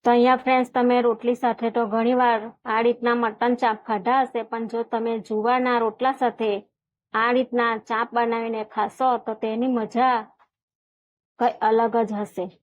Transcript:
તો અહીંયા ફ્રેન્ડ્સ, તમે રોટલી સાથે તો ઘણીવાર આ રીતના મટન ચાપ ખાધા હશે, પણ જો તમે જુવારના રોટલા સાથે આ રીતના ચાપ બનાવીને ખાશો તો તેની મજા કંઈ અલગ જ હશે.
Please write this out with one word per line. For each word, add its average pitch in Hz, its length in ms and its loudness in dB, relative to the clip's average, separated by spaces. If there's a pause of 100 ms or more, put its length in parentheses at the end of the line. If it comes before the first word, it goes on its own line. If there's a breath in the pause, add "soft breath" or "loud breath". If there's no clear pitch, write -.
તો 240 60 4
અહીંયા 247 340 4
ફ્રેન્ડ્સ, 254 300 0
તમે 247 220 2 (100)
રોટલી 240 340 0
સાથે 233 340 -2
તો 233 160 0
ઘણીવાર 233 500 2 (340)
આ 226 120 2
રીતના 240 360 0
મટન 233 300 0 (100)
ચાપ 220 160 0 (100)
ખાધા 233 340 0
હશે, 247 180 -4 (100)
પણ 226 220 -6
જો 233 80 -4 (120)
તમે 226 200 -2 (160)
જુવારના 240 560 0
રોટલા 247 380 -2
સાથે 226 260 -2 (720)
આ 233 160 2
રીતના 240 360 0 (180)
ચાપ 233 260 -2
બનાવીને 226 460 -2 (120)
ખાશો 240 360 -2 (160)
તો 226 80 -4 (100)
તેની 233 320 -2
મજા 233 400 0 (1200)
કંઈ 240 160 2 (140)
અલગ 226 260 2 (140)
જ - 20 -10 (120)
હશે. 185 240 -8 (160)